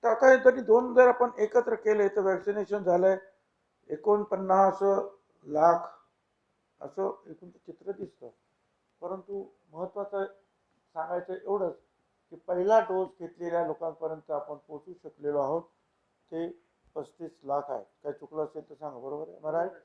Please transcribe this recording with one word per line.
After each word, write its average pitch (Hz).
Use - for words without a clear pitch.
तर 233
आता 233
हे 262
जरी 254
दोन 240
जर 247
आपण 240
एकत्र 226
केले 214
तर 196
व्हॅक्सिनेशन 196
झालंय 180
एकोणपन्नास 190
लाख, 156
असं -
एकूण 170
चित्र -
दिसतं, 185
परंतु 190
महत्त्वाचं 196
सांगायचं 180
एवढंच 190
की 170
पहिला 185
डोस 190
घेतलेल्या 170
लोकांपर्यंत 160
आपण 147
पोहोचू 151
शकलेलो 147
आहोत, 143
ते 170
पस्तीस 156
लाख 139
आहेत. 113
काय 147
चुकलं 151
असेल 151
तर 147
सांगा, 139
बरोबर 147
आहे? 175
Am 156
I 156
right? 175